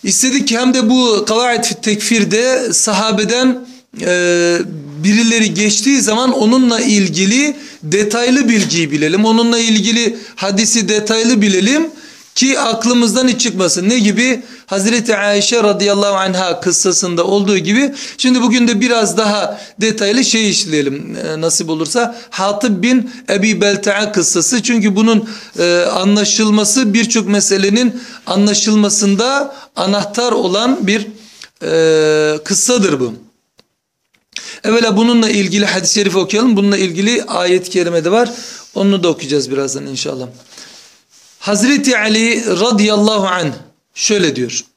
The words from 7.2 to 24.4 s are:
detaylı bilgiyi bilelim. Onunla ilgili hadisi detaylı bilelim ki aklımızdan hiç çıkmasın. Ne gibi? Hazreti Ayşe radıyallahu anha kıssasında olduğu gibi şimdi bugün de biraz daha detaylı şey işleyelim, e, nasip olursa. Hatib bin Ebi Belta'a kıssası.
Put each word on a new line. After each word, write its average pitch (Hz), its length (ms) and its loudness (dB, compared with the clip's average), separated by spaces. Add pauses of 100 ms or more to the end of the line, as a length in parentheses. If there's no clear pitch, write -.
detaylı 226 680 0
bilgiyi 170 420 0
bilelim. 156 340 0
Onunla 233 340 2
ilgili 226 580 0 (180)
hadisi 202 540 -2
detaylı 220 520 0
bilelim 214 480 2 (500)
ki 269 200 0
aklımızdan 240 680 0
hiç 247 140 0
çıkmasın. 185 480 0
Ne 247 100 2
gibi? 226 420 0 (240)
Hazreti 220 500 -2
Ayşe 208 480 0
radıyallahu 202 520 0
anha 185 440 -2
kıssasında 175 640 -2
olduğu 196 340 0
gibi 220 360 -2 (240)
şimdi 254 240 2
bugün 240 260 2
de 233 120 0
biraz 226 380 0
daha 208 440 -2 (200)
detaylı 214 440 0
şey 220 240 0
işleyelim, 151 760 -4
e, 156 160 -6
nasip 165 280 -2
olursa. 165 500 -2 (100)
Hatib 202 540 -2
bin 247 280 0 (180)
Ebi 202 320 0
Belta'a 202 500 0
kıssası. 185 520 0